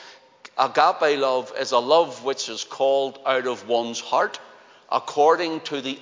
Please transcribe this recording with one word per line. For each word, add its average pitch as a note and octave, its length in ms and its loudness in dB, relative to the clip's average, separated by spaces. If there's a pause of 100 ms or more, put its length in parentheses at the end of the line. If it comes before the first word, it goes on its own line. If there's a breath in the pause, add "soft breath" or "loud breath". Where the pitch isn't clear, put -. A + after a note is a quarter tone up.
(560 loud breath)
Agape D3 600 2
love C3 400 -2
is C3 140 -4
a B2 60 4
love B2+ 460 2
which C3+ 240 -4
is A2+ 160 -8
called C3+ 640 0
out C3 200 0
of A2 220 -6
one's A#2 320 -2
heart F#3 380 -2 (520 loud breath)
according D#3+ 720 2
to C#3+ 180 -6
the C3+ 220 -8